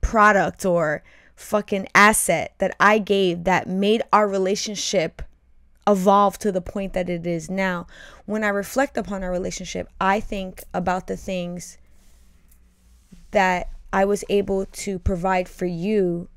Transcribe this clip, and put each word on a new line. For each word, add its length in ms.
product 640
or 380
fucking 640
asset 640
that 200
I 220
gave 420
that 260
made 320
our 160
relationship 920
evolve 520
to 140
the 80
point 320
that 180
it 160
is 240
now. 380
When 200
I 40
reflect 480
upon 280
our 80
relationship, 560
I 200
think 420
about 360
the 80
things 600
that 360
I 120
was 240
able 360
to 360
provide 480
for 180
you 720